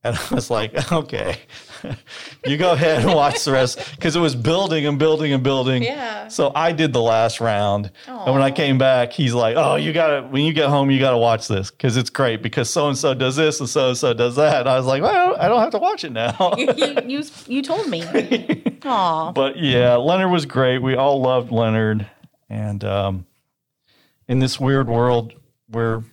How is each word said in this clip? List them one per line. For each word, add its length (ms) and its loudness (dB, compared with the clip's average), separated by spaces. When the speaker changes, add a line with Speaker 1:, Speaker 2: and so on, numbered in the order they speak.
Speaker 1:
And 140 -2
I 180 -4
was 160 -2
like, 420 -2
"Okay, 440 -4
<laughs> 560 -14
you 100 0
go 160 2
ahead 320 2
and 100 4
watch 300 2
the 80 0
rest," 260 2
'cause 160 0
it 40 2
was 140 2
building 520 0
and 120 0
building 340 2
and 100 0
building. 400 0
Speaker 2:
Yeah. 460 -6
Speaker 1:
So 260 0
I 180 2
did 220 0
the 80 2
last 380 2
round. 500 0
And 260 -4
when 80 4
I 100 2
Speaker 2:
Aw. 40 -8
Speaker 1:
came 240 0
back, 340 2
he's 220 -2
like, 240 2
"Oh, 180 2
you 160 -2
gotta, 360 0
when 160 0
you 100 0
get 160 2
home, 200 2
you 100 4
gotta 180 4
watch 300 2
this 220 -2
'cause 280 -2
it's 100 -2
great 340 0
because 280 -4
so-and-so 440 0
does 220 -2
this 240 0
and 80 -6
so-and-so 460 0
does 220 0
that." 240 4
And 100 -2
I 80 4
was 80 -2
like, 160 0
"Well, 360 2
I 100 2
don't 120 2
have 120 0
to 60 -2
watch 260 -2
it 80 -10
now." 420 0
Speaker 2:
<laughs> 20 -2
You, 200 0
you, 200 -2
you, 180 -6
you 160 -4
told 260 -4
me. 140 -4
Speaker 1:
<laughs> 840 -4
Speaker 2:
Aw. 480 0
Speaker 1:
But 260 -2
yeah, 380 4
Leonard 340 2
was 160 0
great. 320 0
We 160 0
all 260 2
loved 320 0
Leonard. 560 0
And, 360 -6
um, 420 -2
in 100 0
this 200 0
weird 300 2
world 460 2
where 340 -2